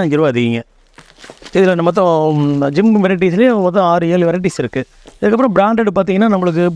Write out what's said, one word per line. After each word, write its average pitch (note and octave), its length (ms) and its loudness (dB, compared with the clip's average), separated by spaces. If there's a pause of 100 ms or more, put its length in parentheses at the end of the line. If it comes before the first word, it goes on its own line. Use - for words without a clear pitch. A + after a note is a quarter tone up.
அஞ்சு D3 120 -2
ரூபா D#3 120 0
அதிகங்க. A#2 320 -2 (920)
இதில் F#3 360 2
மொத்தம் E3 500 0 (320)
ஜிம் G#3 340 2
வெரைட்டிஸ்லேயே F#3+ 580 0
மொத்தம் F3+ 220 0
ஆறு, E3+ 240 0
ஏழு E3+ 220 0
வெரைட்டிஸ் F3+ 280 -4
இருக்கு. C3 240 -6 (380)
இதுக்கப்புறம் A3 340 0
பிராண்டட் G#3+ 400 0
பார்த்தீங்கன்னா G3 400 0
நம்மளுக்கு F3 300 0 (120)